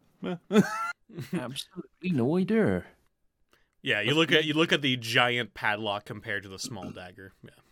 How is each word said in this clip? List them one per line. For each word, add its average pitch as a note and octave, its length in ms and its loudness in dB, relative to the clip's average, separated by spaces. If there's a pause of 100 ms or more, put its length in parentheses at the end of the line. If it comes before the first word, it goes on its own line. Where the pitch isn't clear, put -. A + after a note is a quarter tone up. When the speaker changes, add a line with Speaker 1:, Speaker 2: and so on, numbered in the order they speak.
(100)
Speaker 1:
<laughs> - 120 -18 (1080)
Speaker 2:
Absolutely E3 760 -8
no C#3 260 2
idea. F#3 480 2 (1000)
Speaker 3:
Yeah, A2 200 2
you B2 120 2
look D#3+ 160 4
at, D#3+ 140 6
you D3+ 80 -2
look D#3+ 220 2
at D3 80 2
the B2+ 160 0
giant A#2+ 560 2
padlock G#2 500 -2
compared G#2 380 -8
to G2 80 -16
the F#2+ 80 -14
small F#2+ 320 -10
<clears throat> - 0 -
dagger. F#2 420 -16 (100)
Yeah. A#2 80 -20 (220)